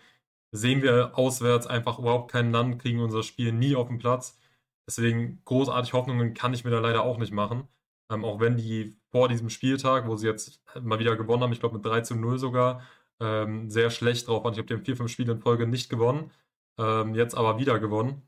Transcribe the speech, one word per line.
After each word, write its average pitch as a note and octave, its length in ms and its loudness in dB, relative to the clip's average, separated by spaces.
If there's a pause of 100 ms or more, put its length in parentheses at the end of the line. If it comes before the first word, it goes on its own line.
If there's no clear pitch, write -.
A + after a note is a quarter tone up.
(540)
sehen B2 280 2
wir B2 360 4
auswärts A#2+ 480 2
einfach A#2+ 320 -2
überhaupt A#2+ 340 0
kein A#2+ 200 2
Land, B2 280 0
kriegen A#2+ 200 -2
unser A2 240 0
Spiel A#2 300 -2
nie C3 220 2
auf A#2+ 120 0
den A#2+ 100 -6
Platz. B2 400 -2 (500)
Deswegen A#2 580 0
großartig B2 480 0
Hoffnungen B2 400 0
kann B2 200 -2
ich A#2+ 100 -6
mir B2 80 -2
da A2+ 80 2
leider A2+ 240 2
auch B2 140 -2
nicht G#2 160 -4
machen. A2 340 -2 (440)
Ähm, G#2+ 140 -4
auch G#2+ 160 -4
wenn A#2+ 160 4
die A2 400 -4 (120)
vor B2 200 4
diesem A#2 200 -2
Spieltag, C3 600 0
wo A2 80 -2
sie A2 100 -4
jetzt - 340 -4 (200)
mal A2 180 -2
wieder A2+ 160 2
gewonnen A2+ 280 0
haben, A#2+ 100 2
ich - 80 -6
glaub A2+ 100 0
mit G#2+ 140 -8
drei A2+ 160 0
zu A#2 140 -4
null A#2 220 0
sogar, B2 440 0 (400)
ähm, A2 480 -4
sehr A#2 200 4
schlecht A#2+ 380 -2
drauf A2 160 0
waren. A2+ 80 -2
Ich G2+ 60 -6
glaub, A2 100 -6
die B2+ 60 -4
haben A2+ 100 -6
vier, B2+ 140 -4
fünf A#2 120 -4
Spiele B2 220 -2
in A2+ 80 -4
Folge A#2 260 2
nicht B2 240 -2
gewonnen, B2+ 420 0 (460)
ähm, A2 380 0
jetzt A#2 200 0
aber A2 220 2
wieder B2 220 2
gewonnen. A2 480 -2